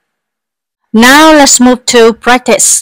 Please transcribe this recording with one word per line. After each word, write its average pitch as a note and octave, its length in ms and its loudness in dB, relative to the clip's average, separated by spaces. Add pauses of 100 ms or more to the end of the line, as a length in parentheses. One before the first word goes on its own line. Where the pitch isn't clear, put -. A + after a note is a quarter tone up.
(920)
Now C#4 400 2
let's C#4 320 0
move B3 160 -2 (120)
to A#3 180 2 (100)
practice. B3 600 -4